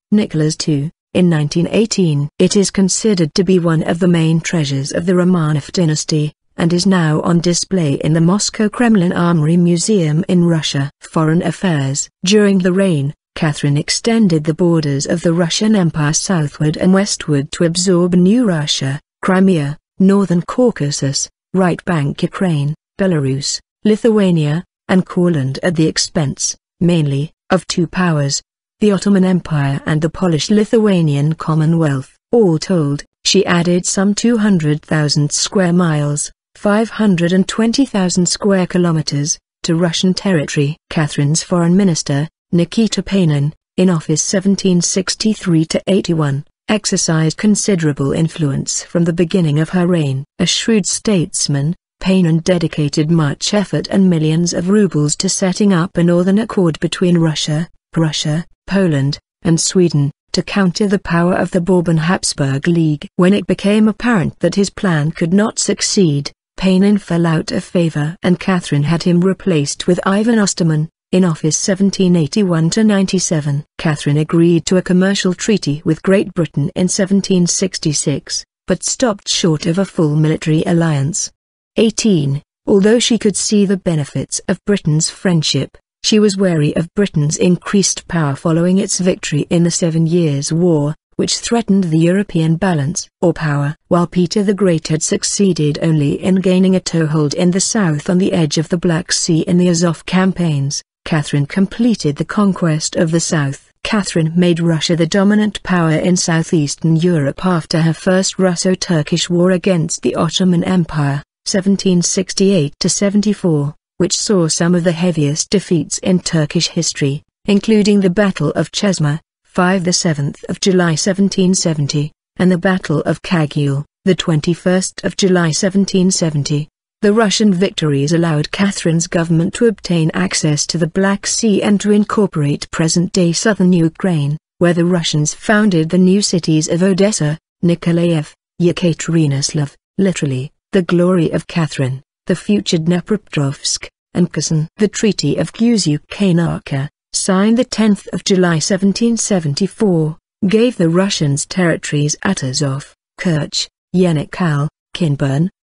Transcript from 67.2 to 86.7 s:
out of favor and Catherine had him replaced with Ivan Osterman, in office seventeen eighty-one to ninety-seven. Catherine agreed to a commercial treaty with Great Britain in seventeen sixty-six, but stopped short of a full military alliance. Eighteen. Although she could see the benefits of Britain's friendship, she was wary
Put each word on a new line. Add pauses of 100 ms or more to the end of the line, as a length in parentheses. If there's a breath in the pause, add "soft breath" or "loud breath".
out
of
favor
and
Catherine
had
him
replaced
with
Ivan
Osterman, (240)
in
office
seventeen
eighty-one
to
ninety-seven. (140)
Catherine
agreed
to
a
commercial
treaty
with
Great
Britain
in
seventeen
sixty-six, (240)
but
stopped
short
of
a
full
military
alliance. (460)
Eighteen. (240)
Although
she
could
see
the
benefits
of
Britain's
friendship, (260)
she
was
wary